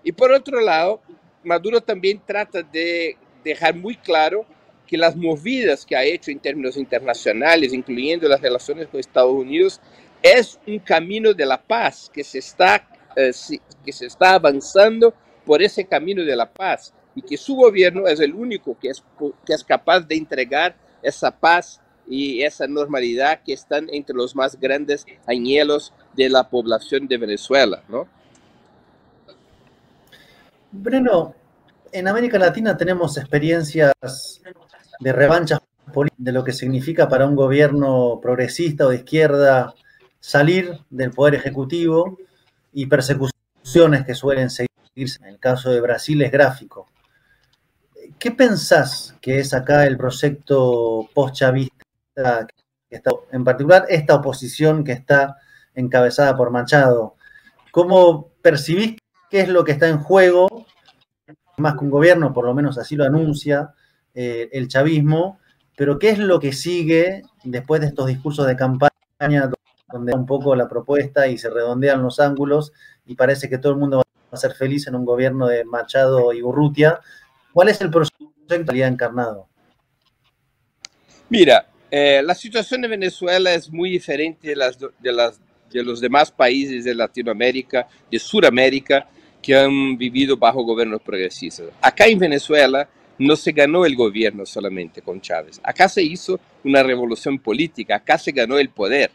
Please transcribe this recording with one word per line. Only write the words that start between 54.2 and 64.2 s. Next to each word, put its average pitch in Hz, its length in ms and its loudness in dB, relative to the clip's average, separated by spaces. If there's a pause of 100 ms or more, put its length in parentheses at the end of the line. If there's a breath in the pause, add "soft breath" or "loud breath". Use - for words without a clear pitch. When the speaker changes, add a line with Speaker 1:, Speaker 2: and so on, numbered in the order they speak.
Speaker 2:
que 139 80 -6
está 139 460 0 (360 soft breath)
encabezada 127 600 2
por 123 160 0
Machado? 123 640 2 (560 soft breath)
¿Cómo 175 560 4 (140)
percibís 175 560 0 (320)
qué 196 100 0
es 185 80 0
lo 180 160 2
que 151 80 0
está 151 160 2
en 151 120 0
juego? 185 680 4 (880)
Más 147 200 -2
que 143 100 -8
un 139 40 -4
gobierno, 151 440 0
por 123 100 -4
lo 123 100 -4
menos 135 240 -4
así 131 200 -10
lo 143 80 0
anuncia, 147 680 -2 (420)
eh, 120 360 -8